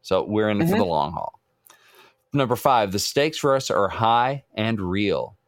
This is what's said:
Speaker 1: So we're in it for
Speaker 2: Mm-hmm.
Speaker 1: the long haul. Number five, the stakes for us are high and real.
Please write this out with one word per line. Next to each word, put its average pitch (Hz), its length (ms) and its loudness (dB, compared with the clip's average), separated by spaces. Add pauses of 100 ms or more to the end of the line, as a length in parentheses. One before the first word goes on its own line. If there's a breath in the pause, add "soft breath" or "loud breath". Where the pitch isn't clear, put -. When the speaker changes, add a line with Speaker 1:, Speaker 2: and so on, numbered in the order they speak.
Speaker 1:
So 92 200 0
we're 107 260 0
in 104 120 0
it 170 40 2
for 170 60 0
Speaker 2:
Mm-hmm. 104 80 0
Speaker 1:
the 101 60 2
long 78 260 0
haul. - 280 -10 (920 soft breath)
Number 127 220 2
five, 113 360 2
the 98 80 -4
stakes 151 380 -2
for 139 180 2
us 135 140 -4
are 98 200 0
high 120 540 0 (120)
and 110 240 -2
real. 92 560 -2 (120)